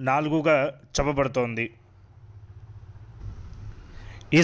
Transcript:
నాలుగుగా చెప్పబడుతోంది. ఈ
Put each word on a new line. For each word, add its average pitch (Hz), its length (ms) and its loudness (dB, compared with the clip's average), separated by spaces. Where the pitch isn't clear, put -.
నాలుగుగా 151 480 4
చెప్పబడుతోంది. 131 680 0
ఈ 160 100 8